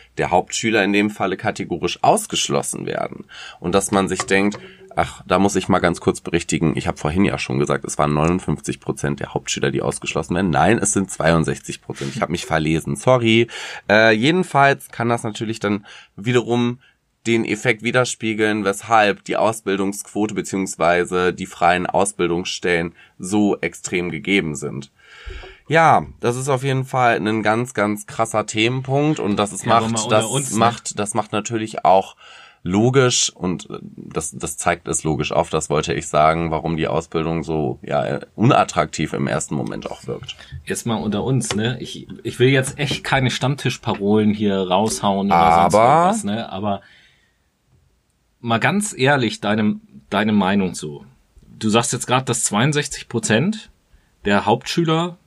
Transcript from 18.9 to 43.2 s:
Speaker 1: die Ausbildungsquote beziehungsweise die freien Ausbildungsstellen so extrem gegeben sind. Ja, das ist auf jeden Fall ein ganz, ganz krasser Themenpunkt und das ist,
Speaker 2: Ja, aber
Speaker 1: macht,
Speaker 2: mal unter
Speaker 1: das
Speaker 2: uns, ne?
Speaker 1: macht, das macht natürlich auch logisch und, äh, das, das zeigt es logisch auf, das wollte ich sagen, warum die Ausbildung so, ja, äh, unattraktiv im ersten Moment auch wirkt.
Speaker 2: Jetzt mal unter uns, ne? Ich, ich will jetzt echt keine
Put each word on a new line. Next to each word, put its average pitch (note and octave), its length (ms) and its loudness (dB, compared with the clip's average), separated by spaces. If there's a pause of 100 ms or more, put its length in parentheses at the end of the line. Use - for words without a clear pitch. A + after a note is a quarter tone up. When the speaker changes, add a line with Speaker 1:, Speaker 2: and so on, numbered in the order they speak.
Speaker 1:
die E2 120 -4
Ausbildungsquote G2+ 1000 -2
beziehungsweise F2+ 1000 0
die F2+ 140 -8
freien F2 400 2
Ausbildungsstellen F2 1080 -2 (240)
so G2+ 400 2
extrem F2 540 -4
gegeben E2 420 0
sind. C2+ 380 -10 (760)
Ja, C#3+ 380 4 (140)
das A#2+ 160 0
ist C3 140 -6
auf C3 140 0
jeden C3 220 -2
Fall B2+ 300 2
ein G#2+ 260 0
ganz, A2 320 0
ganz G#2 320 -2
krasser - 400 -2
Themenpunkt C3 760 0
und G2+ 180 0
das G#2 160 -2
ist, - 120 -10
Speaker 2:
Ja, A#2 60 2
aber A2+ 160 4
Speaker 1:
macht, A2+ 60 -2
Speaker 2:
mal A2+ 100 -2
unter G#2+ 140 0
Speaker 1:
das A2 100 2
Speaker 2:
uns, C3 240 -2
ne? G2+ 80 0
Speaker 1:
macht, A2+ 400 0
das G#2 160 -4
macht G#2+ 160 -4
natürlich A2 520 -6
auch F#2+ 320 4 (460)
logisch B2 680 2
und, - 400 -6
äh, - 80 -10 (160)
das, - 420 -10
das - 200 -8
zeigt F2 300 -2
es - 160 -4
logisch D2+ 280 -2
auf, - 180 0
das - 220 -2
wollte D#2 240 0
ich - 120 -8
sagen, D#2+ 440 2
warum D#2 260 -2
die D#2 100 -2
Ausbildung E2 560 -2
so, D2+ 380 -2
ja, C#2 240 -2
äh, C2 140 -4 (160)
unattraktiv F2+ 800 2
im C2+ 120 -2
ersten C2 300 -4
Moment G#1+ 340 -6
auch - 160 -14
wirkt. - 300 -10 (280)
Speaker 2:
Jetzt - 220 -6
mal A2 160 -2
unter G#2 220 -2
uns, B2 320 0
ne? A#2 240 -2
Ich, - 260 -12 (160)
ich - 160 -8
will B2 120 6
jetzt C3+ 280 0
echt - 260 -4
keine C3 280 0